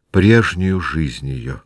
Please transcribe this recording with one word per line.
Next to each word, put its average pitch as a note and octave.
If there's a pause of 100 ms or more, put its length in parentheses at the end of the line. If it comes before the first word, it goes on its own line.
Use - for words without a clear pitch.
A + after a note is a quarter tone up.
(100)
прежнюю F#2+
жизнь D2+
ее. B1+